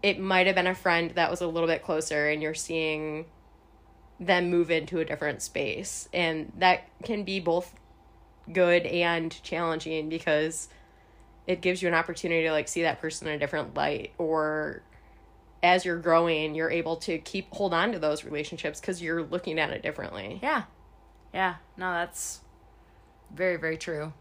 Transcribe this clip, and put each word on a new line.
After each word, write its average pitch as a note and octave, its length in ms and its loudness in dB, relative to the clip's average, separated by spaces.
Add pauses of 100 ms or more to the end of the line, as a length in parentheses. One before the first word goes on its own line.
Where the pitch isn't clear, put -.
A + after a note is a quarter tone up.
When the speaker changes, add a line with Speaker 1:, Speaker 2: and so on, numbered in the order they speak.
Speaker 1:
it G3 160 4
might F#3 280 4
have F#3+ 100 4
been F3+ 100 4
a F#3 80 2
friend E3+ 380 2
that E3+ 180 2
was F3+ 100 -2
a F3 60 -2
little E3 220 0
bit E3 140 2
closer D#3 460 0
and D3+ 140 0
you're D#3 120 -2
seeing D#3 720 -4 (920)
them F3 300 4
move E3+ 200 4
into D#3+ 300 0
a D#3+ 40 2
different D3 380 -4
space. - 680 -6
And E3 460 -2
that F3+ 260 4 (180)
can G#3 220 -4
be F#3+ 160 -2
both E3+ 340 0 (760)
good F3 340 6
and E3+ 560 0
challenging D#3+ 680 -2
because D#3+ 600 0 (800)
it F3 140 0
gives F3+ 220 0
you F3+ 60 2
an E3+ 60 4
opportunity E3 520 0
to, D#3+ 60 2
like, D3+ 160 0
see E3+ 140 -2
that D#3+ 180 0
person D#3 280 -6
in D3+ 60 -2
a D3+ 40 -6
different D3 360 -2
light, C#3+ 440 -2
or D#3 640 -2 (800)
as F3+ 220 6
you're F3 140 -2
growing, E3 560 4
you're D#3+ 160 -2
able E3 260 0
to E3 220 -4
keep, - 340 -8
hold F#3+ 220 0
on G3 180 2
to F#3 60 -4
those D3+ 260 0
relationships D3+ 560 -6
'cause F3 220 -4
you're E3 200 -2
looking E3 360 -4
at D3+ 120 0
it - 120 -6
differently. G#2 600 -8
Speaker 2:
Yeah. C4 200 0 (720)
Yeah. F#3 220 0 (200)
No, F#3 160 -4
that's - 480 -6 (880)
very, F3+ 260 -2
very D#3+ 200 -4
true. D#3 440 -6